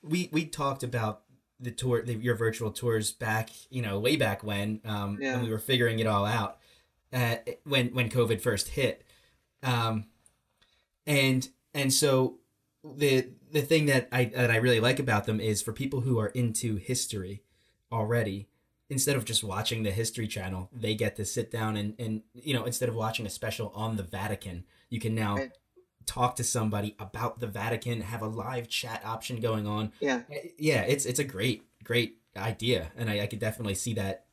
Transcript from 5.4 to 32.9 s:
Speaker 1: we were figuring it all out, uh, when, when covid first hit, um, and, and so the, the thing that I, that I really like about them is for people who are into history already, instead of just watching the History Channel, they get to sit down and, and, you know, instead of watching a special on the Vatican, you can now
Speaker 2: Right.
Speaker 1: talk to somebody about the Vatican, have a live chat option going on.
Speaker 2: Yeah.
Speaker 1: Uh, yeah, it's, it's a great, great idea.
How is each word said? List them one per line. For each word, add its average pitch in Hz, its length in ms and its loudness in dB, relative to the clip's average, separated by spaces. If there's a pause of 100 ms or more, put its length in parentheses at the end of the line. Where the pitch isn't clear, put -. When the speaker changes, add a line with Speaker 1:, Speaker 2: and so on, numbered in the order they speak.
Speaker 1:
we 110 60 -2
were 110 80 0
figuring 120 400 2
it 110 80 2
all 104 180 4
out, 107 340 -2 (520)
uh, 120 260 2 (280)
when, 131 220 2
when 120 220 0
covid 110 300 4
first 110 300 0
hit, - 340 0 (600)
um, 113 420 0 (1000)
and, 131 440 4 (240)
and 135 180 2
so 131 460 4 (460)
the, 135 440 2 (240)
the 151 100 2
thing 151 260 6
that 131 240 4
I, 127 140 4
that 120 260 2
I 113 60 4
really 120 220 6
like 123 200 4
about 113 260 2
them 110 160 0
is 107 200 0
for 110 120 -4
people 135 280 -2
who 120 180 2
are 107 80 0
into 113 500 0
history 101 680 -4 (480)
already, 110 560 0 (420)
instead 135 260 0
of 120 100 -2
just 110 180 0
watching 110 400 -2
the 101 80 0
History 110 360 -2
Channel, 92 440 -6
they 110 240 -2
get 107 220 -2
to 104 80 -4
sit 113 260 -4
down 110 240 -2
and, 104 240 -4
and, 110 220 -4 (120)
you 139 200 -4
know, 117 120 0
instead 120 240 -2
of 110 60 -4
watching 113 300 -4
a 98 40 -6
special 110 460 -6
on 110 220 -2
the 98 60 -4
Vatican, 95 600 -6 (260)
you 117 100 -4
can 110 140 -2
now 107 220 0
Speaker 2:
Right. 131 160 -2 (540)
Speaker 1:
talk - 320 0
to 123 60 -2
somebody 104 560 0
about 107 400 -6
the 120 80 -4
Vatican, 113 540 -4
have 110 200 -6
a 110 60 -4
live 117 400 -6
chat 113 380 -4
option 127 360 -6
going 110 260 0
on. 107 320 -2
Speaker 2:
Yeah. 131 220 2 (100)
Speaker 1:
Uh, 147 40 -10 (220)
yeah, 151 260 4
it's, 139 220 2
it's 127 140 0
a 143 40 2
great, 110 420 -2 (180)
great 113 340 0 (180)
idea. 101 600 -2